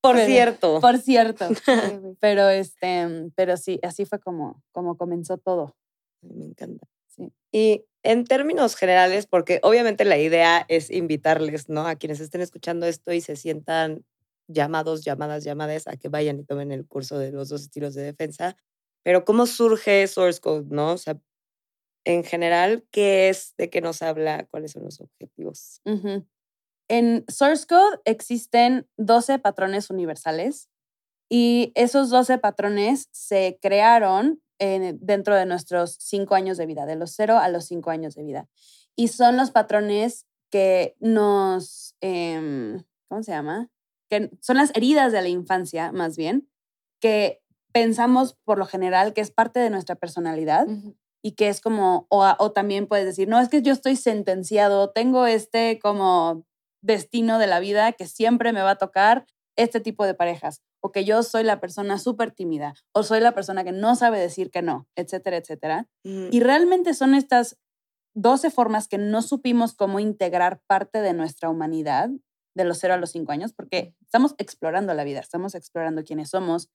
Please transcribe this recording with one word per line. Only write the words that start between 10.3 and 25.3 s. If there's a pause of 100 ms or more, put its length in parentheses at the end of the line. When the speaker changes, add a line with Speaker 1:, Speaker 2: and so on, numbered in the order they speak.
Speaker 1:
es
invitarles,
¿no?
A
quienes
estén
escuchando
esto
y
se
sientan (440)
llamados,
llamadas,
llamadas
a
que
vayan
y
tomen
el
curso
de
los
dos
estilos
de
defensa. (460)
Pero
¿cómo
surge
Source
Code,
no?
O
sea, (880)
en
general,
¿qué
es?
¿De
qué
nos
habla?
¿Cuáles
son
los
objetivos?